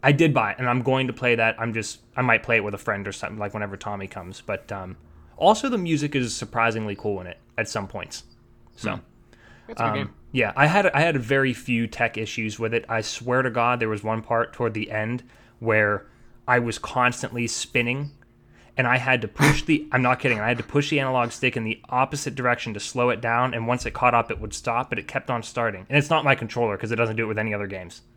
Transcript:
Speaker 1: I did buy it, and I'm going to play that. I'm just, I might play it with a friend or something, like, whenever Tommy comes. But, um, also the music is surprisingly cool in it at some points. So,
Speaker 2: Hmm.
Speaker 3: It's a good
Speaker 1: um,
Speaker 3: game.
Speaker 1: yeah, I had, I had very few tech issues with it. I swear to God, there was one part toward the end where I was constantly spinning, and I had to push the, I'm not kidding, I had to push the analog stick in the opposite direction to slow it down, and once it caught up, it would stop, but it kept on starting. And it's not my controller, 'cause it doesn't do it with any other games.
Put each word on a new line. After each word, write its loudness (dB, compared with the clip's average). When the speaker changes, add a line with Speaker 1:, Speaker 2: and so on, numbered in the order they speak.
Speaker 1:
I 8
did 6
buy 2
it, -8
and 0
I'm 2
going 2
to -4
play 2
that. 2
I'm -4
just, -6
I 0
might 4
play 2
it 2
with -4
a -8
friend -4
or -6
something, -10
like, -6
whenever -6
Tommy -8
comes. -12
But, -8
um, -10
also 4
the 0
music 0
is 0
surprisingly -2
cool -6
in -12
it -16
at -2
some -6
points. -12
So, -6
Speaker 2:
Hmm. -10
Speaker 3:
It's -16
a 2
good 2
Speaker 1:
um, -2
Speaker 3:
game. -4
Speaker 1:
yeah, 2
I 8
had, 4
I 2
had 4
very 2
few -2
tech -2
issues -6
with -2
it. 0
I 0
swear -2
to 0
God, 0
there 0
was -2
one -2
part 0
toward -2
the -6
end -4
where 2
I 4
was -2
constantly 0
spinning, -2
and 2
I 4
had 2
to -6
push 4
the, 0
I'm 4
not 2
kidding, 0
I 0
had 0
to -6
push 0
the 0
analog 0
stick 0
in -2
the -4
opposite -2
direction 0
to -8
slow 0
it -2
down, 2
and -4
once 0
it -4
caught 4
up, 2
it -6
would -10
stop, -4
but -4
it -10
kept -6
on -2
starting. -4
And 2
it's 2
not 2
my 4
controller, -2
'cause -4
it -2
doesn't 0
do 0
it -2
with -2
any -2
other -4
games. -12